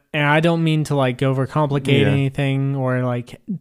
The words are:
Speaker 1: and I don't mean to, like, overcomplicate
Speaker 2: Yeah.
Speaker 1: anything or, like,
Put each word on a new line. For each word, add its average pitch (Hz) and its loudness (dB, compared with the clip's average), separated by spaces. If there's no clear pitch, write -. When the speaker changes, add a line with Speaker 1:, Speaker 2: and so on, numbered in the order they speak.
Speaker 1:
and 147 0
I 151 4
don't 165 2
mean 156 2
to, 143 -4
like, 127 0
overcomplicate 139 0
Speaker 2:
Yeah. 139 4
Speaker 1:
anything 139 0
or, 127 -2
like, 123 -6